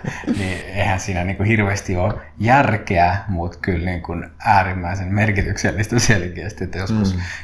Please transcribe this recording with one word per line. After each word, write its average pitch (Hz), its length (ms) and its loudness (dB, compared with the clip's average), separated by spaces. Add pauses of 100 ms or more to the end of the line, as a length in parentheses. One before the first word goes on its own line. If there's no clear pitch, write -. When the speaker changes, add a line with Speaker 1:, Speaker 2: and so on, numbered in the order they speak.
(380)
Speaker 1:
niin 90 280 -4
eihän 95 340 0
siinä 87 240 -2
niinku 95 180 -2
hirveästi 101 540 2
ole 98 180 2 (240)
järkeä, 104 760 4 (120)
mut 87 280 -2
kyllä 85 280 -2
niinku 90 280 -4 (340)
äärimmäisen 92 680 0
merkityksellistä 104 840 0
selkeästi, 92 680 0
että 87 140 -6
joskus, 98 360 0
Speaker 2:
Mm. 87 60 -2 (240)